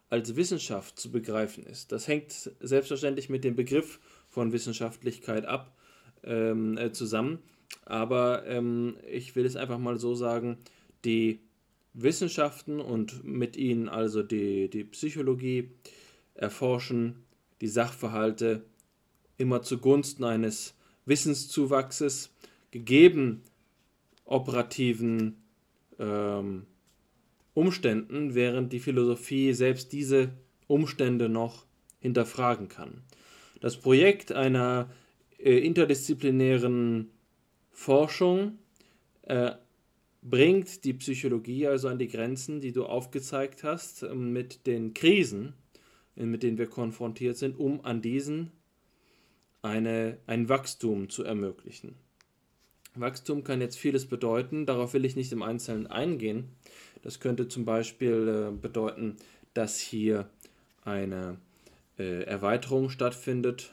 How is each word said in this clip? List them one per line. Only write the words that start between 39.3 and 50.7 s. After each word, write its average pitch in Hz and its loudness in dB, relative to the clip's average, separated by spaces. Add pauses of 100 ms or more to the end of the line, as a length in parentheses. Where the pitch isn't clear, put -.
bringt 156 4
die 131 0
Psychologie 127 -2
also 135 2
an 127 -2
die 123 -2
Grenzen, 131 -6
die 131 -6
du 123 -2
aufgezeigt 135 -6
hast, 160 -6
äh, - -8
mit 123 -6
den 113 -2
Krisen, 147 4 (640)
äh, 117 -6
mit 113 -2
denen 113 0
wir 117 -2
konfrontiert 120 -6
sind, 135 -4
um 143 -2
an 117 -4
diesen 143 -4 (1080)
eine, 113 -2 (100)
ein 117 0
Wachstum 110 -2